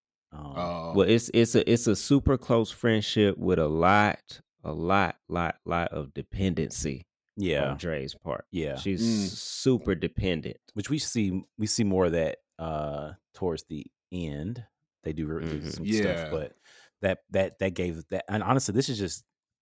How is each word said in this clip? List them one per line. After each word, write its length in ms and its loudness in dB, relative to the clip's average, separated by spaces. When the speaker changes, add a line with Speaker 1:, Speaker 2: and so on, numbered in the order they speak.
Speaker 1:
Um, 240 -14
Speaker 2:
Oh. 400 -6
Speaker 3:
Well, 140 6
it's, 240 6
it's 220 6
a, 160 4
it's 160 4
a 80 4
super 420 4
close 340 2
friendship 680 2
with 220 2
a 80 4
lot, 760 2
a 80 -8
lot, 440 2
lot, 260 -2
lot 280 0
of 200 -8
dependency 920 -4
Speaker 1:
Yeah. 340 0
Speaker 3:
on 60 -6
Dre's 380 -6
part. 360 -8
Speaker 1:
Yeah. 260 -4
Speaker 3:
She's 240 -2
Speaker 2:
Mm. 360 0
Speaker 3:
super 580 0
dependent. 640 -4
Speaker 1:
Which 160 -8
we 80 0
see, 460 -2
we 80 -2
see 160 0
more 240 4
of 60 0
that, 260 0
uh, 560 -6
towards 340 -4
the 160 -10
end. 520 -8
They 100 -6
do 120 -4
re-, 200 -6
do 140 -6
Speaker 3:
Mm-hmm. 100 -10
Speaker 1:
some 160 -8
Speaker 2:
Yeah. 160 0
Speaker 1:
stuff, 300 -2
but 220 -6
that, 180 -2
that, 280 0
that 140 0
gave 360 -4
that. 200 -4
And 140 -2
honestly, 300 0
this 160 2
is 100 -4
just 240 -4